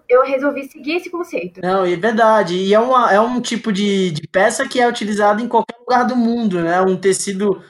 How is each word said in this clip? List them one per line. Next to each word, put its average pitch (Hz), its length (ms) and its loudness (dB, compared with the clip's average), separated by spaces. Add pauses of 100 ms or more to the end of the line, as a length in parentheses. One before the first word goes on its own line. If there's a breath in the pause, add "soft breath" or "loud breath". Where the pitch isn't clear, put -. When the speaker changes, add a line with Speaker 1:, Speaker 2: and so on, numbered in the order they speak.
Speaker 1:
eu 262 160 4
resolvi 269 460 -4
seguir 277 280 -6
esse 359 120 -8
conceito. 214 540 -10
Speaker 2:
Não, 185 240 0
é 175 100 0
verdade. 214 580 2
E 190 200 0
é 214 40 6
uma, 240 320 2
é 196 80 4
um 240 220 0
tipo - 320 -4
de, 196 380 0
de 151 180 -8
peça 240 400 0
que 262 100 -4
é 240 80 4
utilizada 208 540 0
em 240 80 -6
qualquer - 300 -2
lugar 247 260 0
do 233 100 -2
mundo, 226 460 0
né? 170 220 0
Um 190 160 0
tecido 190 720 -2